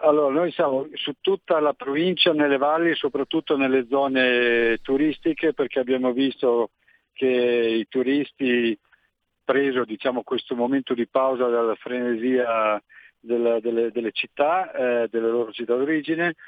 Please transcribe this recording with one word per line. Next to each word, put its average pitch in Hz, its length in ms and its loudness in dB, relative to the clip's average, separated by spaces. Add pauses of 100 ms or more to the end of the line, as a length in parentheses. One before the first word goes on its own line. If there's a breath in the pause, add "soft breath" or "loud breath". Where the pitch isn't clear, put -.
Allora, 147 300 4
noi 170 160 0
siamo 143 440 0
su - 260 -6
tutta 185 400 0
la 147 140 2
provincia, 165 580 0
nelle 147 240 2
valli, 156 400 2
soprattutto 143 600 -2
nelle 131 320 2
zone 123 960 2
turistiche, 147 720 0
perché 139 240 -2
abbiamo 127 340 0
visto 123 580 0 (420 soft breath)
che - 140 -2
i 120 600 2
turisti, 127 880 0 (680 soft breath)
preso, 131 400 0
diciamo, 117 400 -4
questo 127 320 -6
momento 127 380 -2
di 120 120 -2
pausa 131 400 0
dalla 117 300 0
frenesia 120 1080 -2 (380 loud breath)
della, 117 400 0
delle, 117 320 -2
delle 113 180 -4
città, 165 600 -2
eh, 120 360 -2
delle 113 220 -2
loro 117 220 -2
città 117 240 -2
d'origine, 160 580 -2 (140)